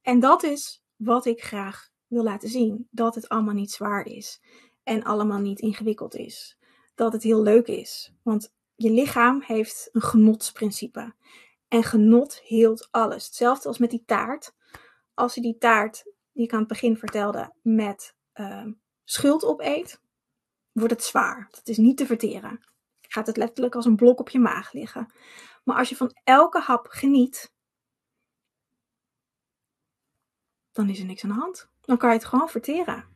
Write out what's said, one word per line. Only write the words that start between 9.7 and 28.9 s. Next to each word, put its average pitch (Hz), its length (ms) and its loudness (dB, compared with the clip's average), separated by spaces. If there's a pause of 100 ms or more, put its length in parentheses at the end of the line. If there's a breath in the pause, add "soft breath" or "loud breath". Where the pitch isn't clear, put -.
een 220 100 0
genotsprincipe. 220 1120 2 (540 soft breath)
En 233 160 2
genot 233 580 4
heelt 226 500 2
alles. - 340 -2
Hetzelfde 247 420 -2
als 233 100 -8
met 240 120 0
die 233 160 -8
taart. 233 480 -6 (600 soft breath)
Als 240 220 -2
je 247 60 -8
die 233 160 -4
taart, 220 460 0 (280)
die 240 120 -4
ik 233 100 -4
aan 214 60 0
het 220 80 -2
begin 226 300 -2
vertelde, 208 640 -6
met, 220 540 -2 (180)
ehm, 202 380 -14 (320)
schuld 302 420 0
opeet, - 560 -4 (760)
wordt 226 180 0
het 226 100 -6
zwaar. - 480 -4
Het - 160 -20
is 220 100 -4
niet 247 200 6
te 269 80 -2
verteren. 214 580 -6 (380)
Gaat - 260 -8
het 226 100 -6
letterlijk 240 380 -4
als 240 100 -6
een 226 100 6
blok 240 240 8
op - 100 -8
je 262 100 -2
maag - 340 0
liggen. 254 400 -12 (500 loud breath)
Maar - 140 -2
als 247 120 0
je 254 60 -10
van 247 280 -4
elke 311 360 6
hap 240 280 -2
geniet, 269 680 0 (3250)